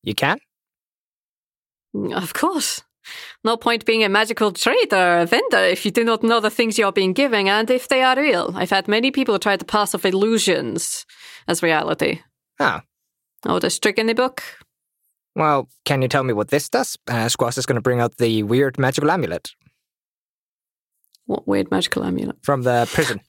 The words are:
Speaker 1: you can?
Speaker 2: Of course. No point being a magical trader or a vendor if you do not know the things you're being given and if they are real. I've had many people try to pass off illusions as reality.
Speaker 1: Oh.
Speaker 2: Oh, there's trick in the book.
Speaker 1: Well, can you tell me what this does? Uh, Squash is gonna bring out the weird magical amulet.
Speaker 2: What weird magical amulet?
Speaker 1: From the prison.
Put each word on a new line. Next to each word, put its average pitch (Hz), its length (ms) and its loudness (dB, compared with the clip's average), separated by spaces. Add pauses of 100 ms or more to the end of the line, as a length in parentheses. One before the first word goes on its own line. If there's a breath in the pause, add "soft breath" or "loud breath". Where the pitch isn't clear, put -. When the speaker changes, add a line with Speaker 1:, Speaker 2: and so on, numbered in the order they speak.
Speaker 1:
you 104 120 -6
can? 170 240 0 (1800)
Speaker 2:
Of 185 180 -6
course. - 500 -4 (600 loud breath)
No 226 140 0
point 233 260 0
being 226 200 2
a 202 40 2
magical 214 440 2
trader 339 440 2
or 175 220 4
a 170 80 2
vendor 311 320 2
if 180 260 2
you 208 60 0
do 233 120 2
not 226 200 2
know 226 180 2
the 214 80 0
things 226 300 0
you're 202 140 2
being 185 200 2
given 226 340 2
and 214 240 2
if 254 180 0
they 262 140 2
are 254 140 4
real. 262 400 0
I've 180 140 -4
had 196 180 0
many 233 220 2
people 247 280 0
try 196 200 0
to - 80 -10
pass 208 280 0
off 196 120 -2
illusions 190 1000 0 (420 loud breath)
as 170 160 -2
reality. 160 580 0 (380)
Speaker 1:
Oh. 92 220 0 (640)
Speaker 2:
Oh, 180 140 0
there's 175 200 -2
trick 208 200 0
in 220 80 0
the 233 80 0
book. 254 280 -2 (960)
Speaker 1:
Well, 147 320 2 (160)
can 135 160 0
you 127 80 0
tell 135 160 0
me 123 80 -2
what 104 160 -2
this - 220 -2
does? - 260 -2 (100)
Uh, 117 220 -2
Squash 120 300 -2
is 131 80 -6
gonna 120 160 -2
bring 123 180 0
out 117 160 -2
the 110 280 0
weird 127 340 0
magical 143 320 0
amulet. 90 400 -4 (1800)
Speaker 2:
What - 200 -6
weird 98 240 -2
magical - 340 -2
amulet? - 380 -4
Speaker 1:
From 135 200 0
the 123 300 2
prison. 123 360 -2